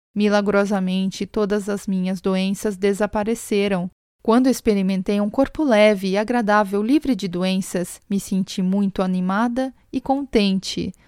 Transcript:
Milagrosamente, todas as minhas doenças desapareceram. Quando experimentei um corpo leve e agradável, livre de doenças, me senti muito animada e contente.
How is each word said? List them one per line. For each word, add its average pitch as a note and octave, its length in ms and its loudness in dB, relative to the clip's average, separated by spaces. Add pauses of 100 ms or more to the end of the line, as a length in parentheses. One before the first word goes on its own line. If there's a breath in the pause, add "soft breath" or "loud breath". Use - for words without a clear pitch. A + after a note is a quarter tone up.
(160)
Milagrosamente, G3+ 1080 0
todas G#3 420 -2
as G3+ 200 -6
minhas F#3 340 -2
doenças F#3+ 560 -2
desapareceram. G3+ 1120 0 (340)
Quando B3+ 240 4
experimentei G3+ 720 0
um G#3 100 0
corpo C4+ 340 0
leve G#3 460 4
e F#3+ 80 0
agradável, G#3 640 2
livre C4 340 2
de G3 120 -4
doenças, F#3 720 -2 (100)
me G3 100 0
senti F#3+ 420 -4
muito G3 400 0
animada G3+ 720 -2 (180)
e C4+ 80 -4
contente. G3+ 920 -2 (140 soft breath)